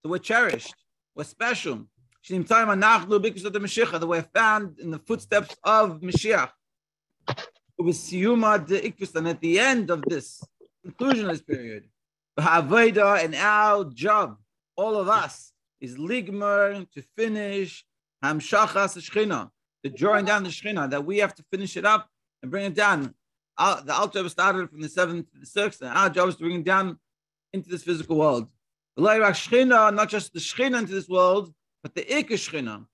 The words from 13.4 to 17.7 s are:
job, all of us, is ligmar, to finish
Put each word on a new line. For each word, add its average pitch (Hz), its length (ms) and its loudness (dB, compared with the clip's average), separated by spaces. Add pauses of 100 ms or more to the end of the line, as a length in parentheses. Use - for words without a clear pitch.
job, 143 520 0 (400)
all 196 200 -2
of 190 120 -2
us, 196 420 -2 (300)
is 127 160 -14
ligmar, 202 920 -2
to 143 100 -16 (160)
finish 208 680 -6 (380)